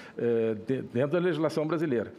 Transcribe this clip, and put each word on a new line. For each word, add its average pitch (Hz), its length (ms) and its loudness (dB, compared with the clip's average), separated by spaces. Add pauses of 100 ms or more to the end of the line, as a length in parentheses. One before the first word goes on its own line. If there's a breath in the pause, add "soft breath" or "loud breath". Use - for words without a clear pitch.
(180 loud breath)
é, 113 360 2
de-, 127 280 -4
dentro 139 300 0
da 175 80 4
legislação 160 460 0
brasileira. 151 540 0